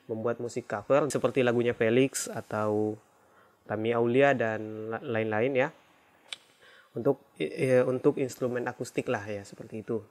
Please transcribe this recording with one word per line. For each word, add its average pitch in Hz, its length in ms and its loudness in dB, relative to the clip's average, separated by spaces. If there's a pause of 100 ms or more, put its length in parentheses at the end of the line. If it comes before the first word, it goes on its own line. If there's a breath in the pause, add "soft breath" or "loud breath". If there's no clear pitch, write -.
(120)
membuat 117 320 -4
musik 120 240 -8
cover 135 400 2
seperti 127 320 0
lagunya 120 320 2
Felix 120 560 2
atau 107 720 -2 (640 soft breath)
Tami 110 320 -2
Aulia 127 400 4
dan 110 560 -4
la-, 113 80 -6
lain-lain 113 560 0
ya. 135 160 0 (1300 soft breath)
Untuk, 131 240 0 (160)
i-, 156 80 -2
i-, 127 400 2
untuk 135 320 2
instrumen 123 480 -4
akustik 123 400 -6
lah 110 160 -2
ya, 101 240 -10
seperti 110 400 -14
itu. 110 240 -4